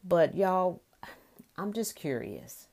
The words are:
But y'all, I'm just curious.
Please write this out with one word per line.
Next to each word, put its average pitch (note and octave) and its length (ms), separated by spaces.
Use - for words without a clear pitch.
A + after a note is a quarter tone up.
But F3 340
y'all, F#3 460
I'm G#3 160
just G#3+ 220
curious. - 800